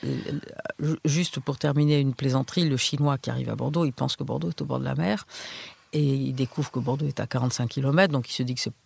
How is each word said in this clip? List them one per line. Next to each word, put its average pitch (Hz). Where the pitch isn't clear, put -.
p-, -
euh, 135
ju-, 151
juste 151
pour 135
terminer 147
une 135
plaisanterie, 135
le 135
Chinois 143
qui -
arrive 123
à 110
Bordeaux, 151
il 131
pense 135
que -
Bordeaux 147
est 160
au 147
bord 131
de 131
la 131
mer. 190
Et 151
il 135
découvre 135
que 131
Bordeaux 131
est 139
à -
quarante-cinq 123
kilomètres, 147
donc 127
il -
se -
dit 123
que -
c'est -